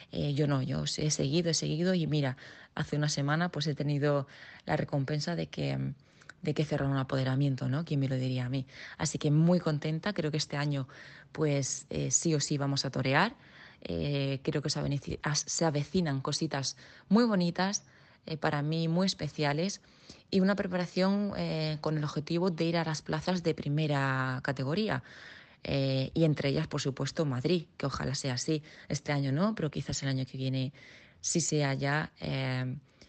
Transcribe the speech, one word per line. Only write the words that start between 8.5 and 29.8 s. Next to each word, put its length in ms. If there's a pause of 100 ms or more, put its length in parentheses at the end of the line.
Así 200
que 120
muy 300
contenta, 520
creo 180
que 80
este 180
año, 320 (440)
pues, 580
eh, 200
sí 240
o 60
sí 180
vamos 260
a 60
torear. 460 (460)
Eh, 600
creo 200
que 80
se 100
avenici-, 420
as-, 240
se 180
avecinan 560
cositas 560 (320)
muy 160
bonitas, 600 (420)
eh, 100
para 260
mí 260
muy 180
especiales 760 (500)
y 100
una 160
preparación, 800
eh, 440
con 160
el 80
objetivo 460
de 140
ir 120
a 80
las 180
plazas 400
de 120
primera 880
categoría, 600 (600)
eh, 500
y 100
entre 260
ellas, 160
por 140
supuesto, 440
Madrid, 420 (100)
que 100
ojalá 280
sea 200
así. 280 (260)
Este 240
año 200
no, 220
pero 160
quizás 320